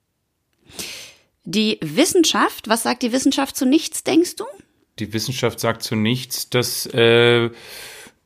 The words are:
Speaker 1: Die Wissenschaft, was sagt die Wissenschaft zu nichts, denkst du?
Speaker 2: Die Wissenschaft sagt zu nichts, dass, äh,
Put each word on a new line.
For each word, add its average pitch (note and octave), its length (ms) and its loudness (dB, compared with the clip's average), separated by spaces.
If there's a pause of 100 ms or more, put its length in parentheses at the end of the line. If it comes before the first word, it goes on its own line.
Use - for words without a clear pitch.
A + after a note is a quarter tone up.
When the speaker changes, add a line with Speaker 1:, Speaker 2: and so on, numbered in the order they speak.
(1500)
Speaker 1:
Die G#3+ 360 0
Wissenschaft, C4 840 2
was A3 160 0
sagt B3 200 -2
die A#3 100 0
Wissenschaft C4+ 420 0
zu C#4 100 -2
nichts, - 380 0
denkst - 320 2
du? G4+ 80 -10 (560)
Speaker 2:
Die G2+ 140 -8
Wissenschaft A2+ 480 -4
sagt A2+ 220 -2
zu - 120 -4
nichts, A2+ 540 -2
dass, - 380 -2
äh, A#2 600 4 (760)